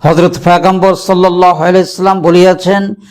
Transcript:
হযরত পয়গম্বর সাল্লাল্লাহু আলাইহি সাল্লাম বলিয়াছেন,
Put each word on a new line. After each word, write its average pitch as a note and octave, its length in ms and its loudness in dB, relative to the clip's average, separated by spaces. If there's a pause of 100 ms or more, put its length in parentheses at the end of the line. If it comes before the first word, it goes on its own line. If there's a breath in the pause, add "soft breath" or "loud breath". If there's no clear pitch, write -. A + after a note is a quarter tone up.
হযরত E3 420 0
পয়গম্বর F3+ 500 2
সাল্লাল্লাহু F3+ 720 0
আলাইহি F3+ 220 0
সাল্লাম F#3+ 340 -4
বলিয়াছেন, F#3 760 0 (160 soft breath)